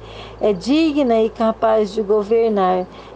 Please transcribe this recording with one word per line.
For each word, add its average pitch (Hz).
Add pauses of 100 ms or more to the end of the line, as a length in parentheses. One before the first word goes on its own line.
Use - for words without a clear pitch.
(400)
é 208
digna 262
e 220
capaz 220
de 220
governar 202 (300)